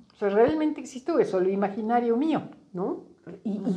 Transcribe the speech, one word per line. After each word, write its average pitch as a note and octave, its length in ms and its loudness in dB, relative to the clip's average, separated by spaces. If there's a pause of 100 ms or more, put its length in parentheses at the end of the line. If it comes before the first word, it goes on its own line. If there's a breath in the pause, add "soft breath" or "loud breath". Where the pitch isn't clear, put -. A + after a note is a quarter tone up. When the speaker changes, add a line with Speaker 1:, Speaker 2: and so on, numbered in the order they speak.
(120)
Speaker 1:
O - 60 -20
sea, G3+ 120 0
¿realmente D4+ 500 2
existe B3+ 320 -8
o C#4+ 80 4
es G3+ 100 2
solo F#3 180 2
imaginario A3+ 720 0
mío? D4 240 0 (320)
Speaker 2:
¿No? G#3 300 -6 (400)
Y, G3+ 80 -4
y G#3 80 -4
Speaker 1:
Ujú. A#3+ 160 -2